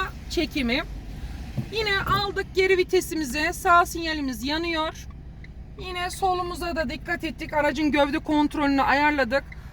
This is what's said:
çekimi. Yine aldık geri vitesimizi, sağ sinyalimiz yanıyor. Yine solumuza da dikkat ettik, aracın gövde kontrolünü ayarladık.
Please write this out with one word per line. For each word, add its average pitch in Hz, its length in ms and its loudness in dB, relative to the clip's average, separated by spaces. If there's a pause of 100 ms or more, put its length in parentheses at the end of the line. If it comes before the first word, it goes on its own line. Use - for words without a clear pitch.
(300)
çekimi. 277 520 0 (880)
Yine 415 280 0
aldık 392 540 0
geri 370 240 6
vitesimizi, 320 720 2
sağ 349 340 6
sinyalimiz 302 580 -4
yanıyor. 320 640 -2 (720)
Yine 370 320 -6
solumuza 359 680 -2
da 311 140 -2
dikkat 330 340 -4
ettik, 311 280 -6
aracın 294 400 2
gövde 285 260 4
kontrolünü 294 640 2
ayarladık. 277 600 2 (280)